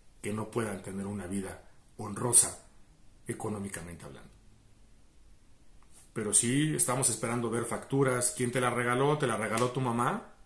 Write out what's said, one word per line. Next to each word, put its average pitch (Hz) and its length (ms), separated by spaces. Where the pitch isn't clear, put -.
que 104 120
no 107 180
puedan 104 320
tener 98 240
una 101 200
vida 95 440
honrosa 107 680
económicamente 98 760
hablando. 69 260
Pero 104 220
sí, 143 400
estamos 127 340
esperando 117 420
ver 113 140
facturas. 123 720
¿Quién 123 140
te 131 100
la 123 100
regaló? 123 480
¿Te 147 80
la 113 100
regaló 110 340
tu 135 100
mamá? 127 540